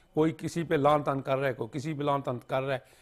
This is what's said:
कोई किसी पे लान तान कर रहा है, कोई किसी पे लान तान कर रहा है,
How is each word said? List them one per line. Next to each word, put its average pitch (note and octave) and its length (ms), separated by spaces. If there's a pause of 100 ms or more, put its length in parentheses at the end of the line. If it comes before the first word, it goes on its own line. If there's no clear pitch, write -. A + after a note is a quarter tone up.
(140)
कोई D#3 180
किसी E3 300
पे D#3+ 140
लान D3 260
तान C#3 180
कर C3+ 160
रहा C#3 100
है, C3 80
कोई A#2 140
किसी D3 260
पे C#3+ 100
लान C#3 180
तान C3 160
कर C3+ 240
रहा C#3 100
है, B2+ 120 (180)